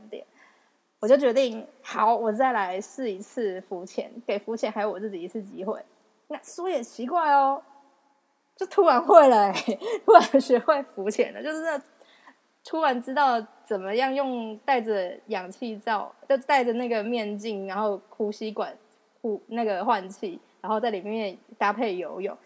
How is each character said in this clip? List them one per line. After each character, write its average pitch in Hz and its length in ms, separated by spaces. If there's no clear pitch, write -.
点。 - 160
我 214 60
就 269 100
决 262 160
定， 233 340
好， 226 340
我 214 160
再 254 200
来 190 280
试 240 320
一 185 60
次 196 440
浮 185 220
潜， - 260
给 208 120
浮 220 180
潜 226 160
还 208 120
有 214 60
我 185 100
自 214 100
己 190 100
一 175 80
次 220 140
机 190 240
会。 220 180
那 294 160
说 359 260
也 277 140
奇 233 240
怪 311 260
哦， 277 260
就 - 120
突 - 160
然 254 200
会 294 240
了 208 240
欸， - 300
<laughs> 427 240
突 440 80
然 - 260
学 254 200
会 285 220
浮 196 140
潜 - 240
了， 202 80
就 294 100
是 311 100
那 311 200
突 320 200
然 254 180
知 262 140
道 254 280
怎 196 160
么 196 140
样 262 180
用 247 460
戴 262 200
着 208 320
氧 190 260
气 226 240
罩， 214 380
就 277 80
戴 269 260
着 240 100
那 240 140
个 226 160
面 214 320
镜， 202 300
然 190 100
后 202 240
呼 208 220
吸 214 200
管 214 200
呼-， 214 240
那 226 180
个 196 180
换 208 240
气， 190 320
然 190 100
后 214 80
在 226 120
里 190 100
面 208 340
搭 202 160
配 214 220
游 170 260
泳。 - 240